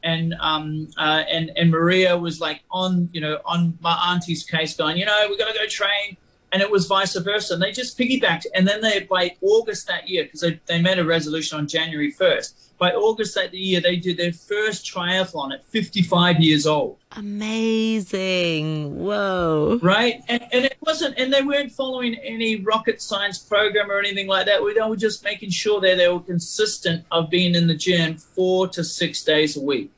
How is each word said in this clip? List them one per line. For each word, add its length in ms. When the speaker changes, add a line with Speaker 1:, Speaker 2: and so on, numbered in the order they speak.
Speaker 1:
And, 360
um, 580
uh, 320
and, 280
and 140
Maria 440
was, 240
like, 300
on, 420
you 80
know, 240
on 380
my 160
auntie's 320
case 340
going, 200
"You 100
know, 220
we 80
gotta 160
go 140
train." 480
And 80
it 100
was 160
vice 300
versa. 380
And 60
they 120
just 240
piggybacked. 480
And 100
then 140
they, 220
by 400
August 460
that 200
year, 180
'cause 140
they, 180
they 140
made 160
a 60
resolution 540
on 100
January 440
first, 440
by 140
August 440
that 180
year, 280
they 160
did 200
their 140
first 540
triathlon 680
at 140
fifty-five 760
years 260
old. 320
Speaker 2:
Amazing. 1900
Whoa. 840
Speaker 1:
Right? 480
And, 140
and 100
it 180
wasn't, 360
and 160
they 80
weren't 300
following 440
any 420
rocket 440
science 380
program 500
or 80
anything 300
like 180
that. 180
We, 120
they 120
were 80
just 280
making 260
sure 320
that 160
they 100
were 120
consistent 920
of 200
being 240
in 100
the 100
gym 400
four 540
to 140
six 400
days 340
a 40
week. 360